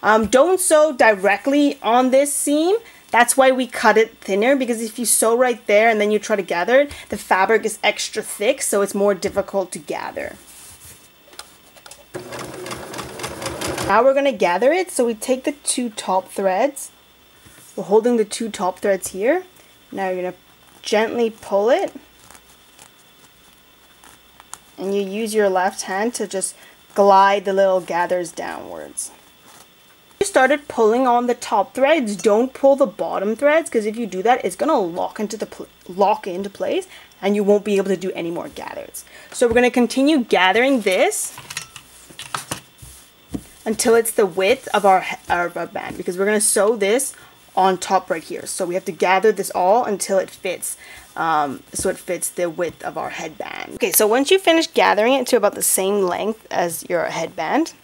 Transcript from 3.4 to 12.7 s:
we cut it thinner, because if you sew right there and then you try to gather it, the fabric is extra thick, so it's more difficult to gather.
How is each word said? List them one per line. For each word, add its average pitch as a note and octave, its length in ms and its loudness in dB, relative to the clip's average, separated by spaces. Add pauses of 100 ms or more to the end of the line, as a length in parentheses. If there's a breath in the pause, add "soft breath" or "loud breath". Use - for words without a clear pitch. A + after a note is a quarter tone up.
we B3+ 140 -2
cut G#3+ 300 2
it A3 220 2
thinner, G#3+ 360 0
because A#3+ 280 -2
if A3 160 -10
you B3 80 -4
sew A3+ 280 2
right B3 320 0
there G#3+ 220 6
and A3 100 2
then G#3 120 2
you G#3+ 80 2
try G#3+ 180 -2
to G3 60 0
gather F#3 400 2
it, C#4+ 100 -4 (160 loud breath)
the G#3+ 80 -8
fabric G#3 480 2
is G#3+ 180 -6
extra G#3 400 -4
thick, - 380 -4
so G3+ 220 0
it's G3+ 120 -4
more G3+ 200 2
difficult F#3+ 580 -6
to F#3 60 -12
gather. - 580 -10 (3500)